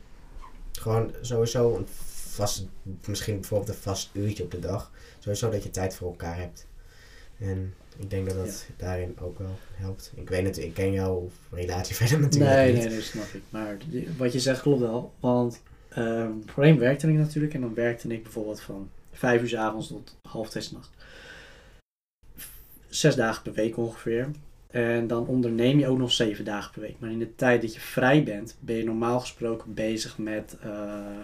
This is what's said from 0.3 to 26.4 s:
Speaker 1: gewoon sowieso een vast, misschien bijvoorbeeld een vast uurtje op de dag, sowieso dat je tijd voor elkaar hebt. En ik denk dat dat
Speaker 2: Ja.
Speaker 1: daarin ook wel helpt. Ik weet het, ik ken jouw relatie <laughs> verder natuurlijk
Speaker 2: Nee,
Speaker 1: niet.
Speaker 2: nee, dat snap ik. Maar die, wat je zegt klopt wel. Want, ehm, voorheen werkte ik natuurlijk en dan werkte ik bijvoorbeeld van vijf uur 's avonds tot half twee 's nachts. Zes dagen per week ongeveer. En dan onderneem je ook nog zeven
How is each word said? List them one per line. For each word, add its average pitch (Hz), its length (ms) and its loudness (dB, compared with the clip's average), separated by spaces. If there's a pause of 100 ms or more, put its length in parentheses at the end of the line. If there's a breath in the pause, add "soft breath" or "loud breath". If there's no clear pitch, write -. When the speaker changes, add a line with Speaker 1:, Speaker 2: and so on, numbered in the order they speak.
Speaker 1:
gewoon 113 480 0
sowieso 120 560 4
een 98 100 -4 (420)
vast, 101 380 -2 (380)
misschien 104 360 -2
bijvoorbeeld 101 300 -2
een - 120 -8
vast - 300 -4
uurtje 101 320 -2
op 85 60 -8
de 90 80 -8
dag, 90 320 -4 (280 loud breath)
sowieso 107 320 -2
dat 101 120 -2
je - 80 -8
tijd 92 240 -2
voor - 140 -8
elkaar 85 280 -6
hebt. 87 300 -10 (720 loud breath)
En 95 360 -4 (220)
ik 98 140 -10
denk 95 180 -2
dat 92 80 -2
dat 95 320 -6
Speaker 2:
Ja. - 60 -16 (120)
Speaker 1:
daarin 90 340 -4
ook - 180 -8
wel 95 200 -8 (140)
helpt. 95 420 -10
Ik - 140 -14
weet 92 180 0
het, 92 120 -2
ik - 160 -8
ken 95 180 2
jouw 92 380 0 (200)
relatie 90 480 -4
<laughs> - 40 2
verder 147 180 6
natuurlijk 143 340 8
Speaker 2:
Nee, 131 180 8
Speaker 1:
niet. 117 120 6
Speaker 2:
nee, 110 100 -2
dat 107 100 -4
snap 104 280 -8
ik. 98 180 -12
Maar 107 260 -6 (120)
die, - 280 -6
wat 123 160 2
je 131 80 0
zegt 127 200 2
klopt 139 200 4
wel. 113 400 -2
Want, 123 420 2 (260)
ehm, 113 420 -2 (160)
voorheen 151 320 8
werkte 156 300 4
ik 156 60 6
natuurlijk 151 400 2
en 131 60 -4
dan 117 140 -4
werkte 117 340 -2
ik 113 140 -4
bijvoorbeeld 107 380 -8
van 98 300 -12 (220)
vijf 120 300 4
uur 120 60 -2
's 113 60 -2
avonds 110 340 -2
tot - 280 -14 (120)
half 110 220 -8
twee 110 120 -6
's - 80 -10
nachts. - 200 -16 (2000 loud breath)
Zes 147 260 4
dagen 113 280 0
per 107 100 -8
week 110 240 0
ongeveer. 117 540 -2 (400)
En 117 360 2
dan 120 200 0
onderneem 120 520 4
je 139 100 6
ook 131 100 4
nog 123 140 2
zeven 107 320 0